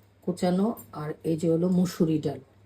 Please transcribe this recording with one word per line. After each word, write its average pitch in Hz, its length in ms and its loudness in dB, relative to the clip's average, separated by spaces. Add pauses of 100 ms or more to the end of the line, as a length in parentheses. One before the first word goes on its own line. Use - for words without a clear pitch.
(220)
কুচানো, 180 460 0 (260)
আর 151 160 -8 (140)
এই 160 140 0
যে 165 160 -2
হলো 170 160 2
মুসুরি 175 500 2
ডাল। 143 200 -4 (260)